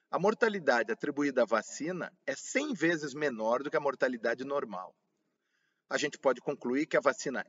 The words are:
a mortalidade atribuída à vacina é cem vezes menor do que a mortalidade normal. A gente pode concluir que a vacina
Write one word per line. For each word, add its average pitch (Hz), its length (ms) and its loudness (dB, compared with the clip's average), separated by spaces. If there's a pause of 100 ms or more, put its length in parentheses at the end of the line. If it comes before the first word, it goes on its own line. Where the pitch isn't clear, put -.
(100)
a 143 80 -2
mortalidade 175 720 2
atribuída 143 520 0
à - 20 8
vacina 120 680 -2 (140)
é 135 100 -4
cem 285 380 -4
vezes 156 400 0
menor 127 500 0
do 139 80 -4
que 160 60 -2
a 147 40 4
mortalidade 127 640 0
normal. 123 540 -6 (880)
A 135 120 -2
gente 147 200 -2
pode 131 220 2
concluir 139 460 -2
que - 100 0
a 147 60 6
vacina 127 460 0